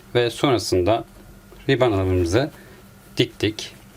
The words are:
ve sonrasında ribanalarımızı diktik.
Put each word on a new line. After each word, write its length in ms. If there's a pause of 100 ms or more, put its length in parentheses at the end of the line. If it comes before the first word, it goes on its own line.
(140)
ve 160
sonrasında 760 (640)
ribanalarımızı 840 (680)
diktik. 580 (220)